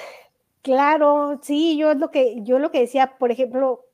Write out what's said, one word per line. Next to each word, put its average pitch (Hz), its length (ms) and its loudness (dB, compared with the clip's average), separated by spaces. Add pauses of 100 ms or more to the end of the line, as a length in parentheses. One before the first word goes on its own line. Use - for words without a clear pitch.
(640)
Claro, 294 800 2
sí, 302 340 0
yo 302 160 2
es 277 60 -2
lo 302 120 -4
que, 247 320 0
yo 254 160 2
lo 320 140 -2
que 294 80 0
decía, 262 380 0
por 240 120 0
ejemplo 254 640 -4